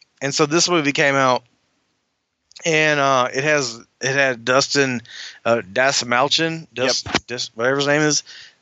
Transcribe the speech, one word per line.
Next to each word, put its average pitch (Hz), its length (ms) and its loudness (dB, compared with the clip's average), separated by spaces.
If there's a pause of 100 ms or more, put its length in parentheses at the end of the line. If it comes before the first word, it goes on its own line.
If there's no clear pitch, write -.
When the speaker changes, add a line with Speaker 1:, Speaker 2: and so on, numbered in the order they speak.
(200)
Speaker 1:
And 139 140 -4
so 160 120 2
this 165 220 0
movie 156 240 0
came 139 220 2
out, 131 280 2 (1200)
and, 156 340 2
uh, 135 320 2
it 135 120 -4
has, 135 360 -2 (200)
it 135 140 -2
had 131 300 0
Dustin, 127 580 0 (420)
uh, 113 180 2 (100)
Dasmalchian, 135 1040 0
Dust-, - 320 -4
Speaker 2:
Yep. - 200 -2
Speaker 1:
Dis-, 123 280 -8
whatever 123 220 0
his 143 100 0
name 147 160 2
is. 151 200 0 (400)